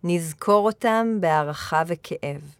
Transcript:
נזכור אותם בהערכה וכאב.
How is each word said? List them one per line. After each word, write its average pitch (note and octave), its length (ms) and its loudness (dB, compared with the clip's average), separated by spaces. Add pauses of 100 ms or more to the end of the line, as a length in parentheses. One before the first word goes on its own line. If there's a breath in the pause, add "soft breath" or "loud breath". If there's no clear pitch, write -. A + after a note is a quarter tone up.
נזכור F3 600 2
אותם A3+ 540 0
בהערכה D#3 680 0
וכאב. D3 720 -8